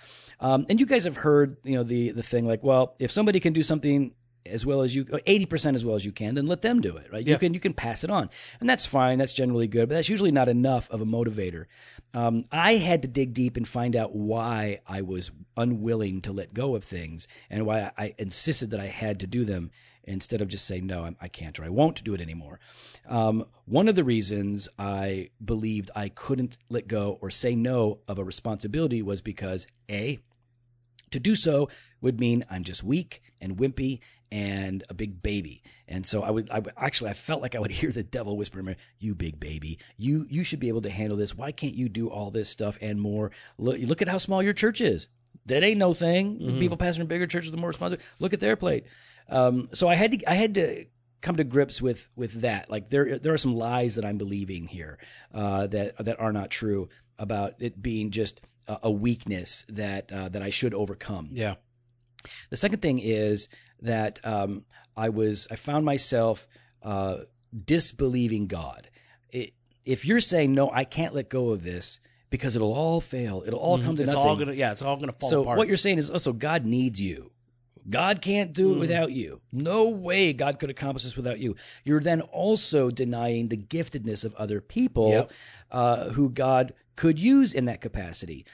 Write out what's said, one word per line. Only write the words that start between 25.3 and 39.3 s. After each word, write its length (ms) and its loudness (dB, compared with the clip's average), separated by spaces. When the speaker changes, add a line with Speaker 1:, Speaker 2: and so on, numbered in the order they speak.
Speaker 1:
believed 520 -4
I 140 -6
couldn't 500 -4
let 180 -6
go 340 -2
or 100 -8
say 240 0
no 520 0
of 120 -6
a 40 -4
responsibility 800 -4
was 200 -4
because, 460 -6
A, 300 -4
to 80 -4
do 160 2
so 340 4
would 180 0
mean 300 2
I'm 140 -6
just 200 -6
weak 380 -2
and 160 -8
wimpy 420 -2
and 600 -4
a 40 -14
big 280 -8
baby. 420 -4
And 180 -6
so 160 2
I 100 -2
would, 200 -2
I 80 -2
would, 160 -8
actually, 360 -2
I 20 -6
felt 280 -6
like 140 -8
I 40 -4
would 120 -4
<laughs> 80 -6
hear 140 -2
the 100 -6
devil 320 -6
whisper 240 -6
in 60 -8
my, 100 -6
"You 160 -4
big 240 -6